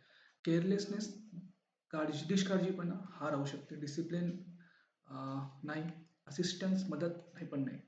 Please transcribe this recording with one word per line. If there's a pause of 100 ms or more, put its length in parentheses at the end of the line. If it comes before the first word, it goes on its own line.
(440)
केअरलेसनेस, (640)
काळजी,
निष्काळजीपणा, (160)
हा
राहू
शकते.
डिसिप्लिन, (640)
अ, (500)
नाही. (440)
असिस्टन्स,
मदत,
हे
पण
नाही.